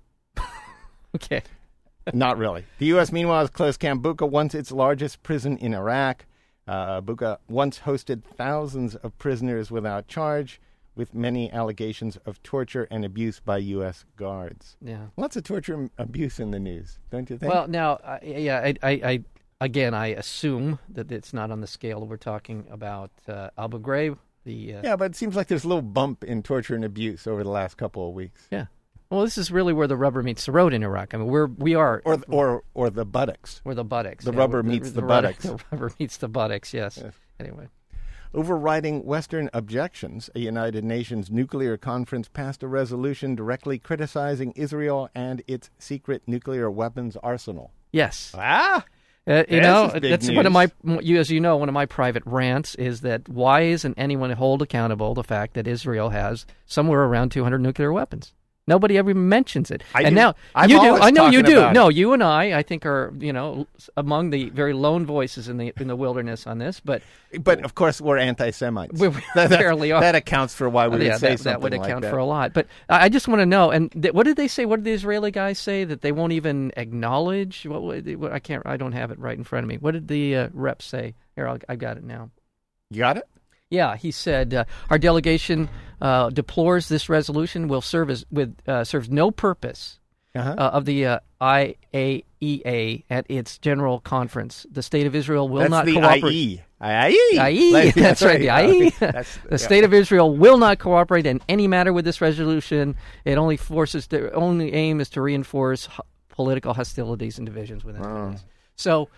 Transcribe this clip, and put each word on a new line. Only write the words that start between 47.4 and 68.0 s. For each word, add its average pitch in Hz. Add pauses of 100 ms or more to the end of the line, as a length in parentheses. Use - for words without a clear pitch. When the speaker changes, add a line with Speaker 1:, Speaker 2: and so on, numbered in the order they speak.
Speaker 1:
Yes. -
Speaker 2:
Ah! 226 (440)
Speaker 1:
Uh, 156
you 165
Speaker 2:
This -
Speaker 1:
know, 190
Speaker 2:
is -
big 156
Speaker 1:
that's 175
one 254
of 190
Speaker 2:
news. 180 (120)
Speaker 1:
my, 165
you, 170
as 147
you 160
know, 170
one 143
of 139
my 143
private 123
rants 127
is 123
that 117
why 131
isn't 165
anyone 135
held 131
accountable 113
the 120
fact 107
that 117
Israel 117
has 104 (220)
somewhere 147
around 123
two 127
hundred 127
nuclear 131
weapons? 190 (360)
Nobody 196
ever 196
mentions 190
it. - (100)
Speaker 2:
I 127
Speaker 1:
And 156
Speaker 2:
do. 156
Speaker 1:
now 220 (180)
Speaker 2:
I'm 165
Speaker 1:
you 285
do. 214
Speaker 2:
always -
Speaker 1:
I 208
know 320
you 262
Speaker 2:
talking 302
Speaker 1:
do. 247
Speaker 2:
about 123
Speaker 1:
No, 233
Speaker 2:
it. 156
Speaker 1:
you 196
and 254
I, 165
I 147
think, 165
are, 139
you 147
know, 135
s-, -
among 147
the 135
very 143
lone 151
voices 131
in 123
the, 120
in 135
the 127
wilderness 123
on 113
this. 151
But 131 (440)
Speaker 2:
But 160
of 135
course, 160